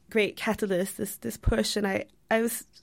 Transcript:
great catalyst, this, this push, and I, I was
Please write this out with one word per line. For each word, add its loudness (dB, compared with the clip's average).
great 2
catalyst, 0
this, -6
this -8
push, 2
and 0
I, -2
I 4
was -2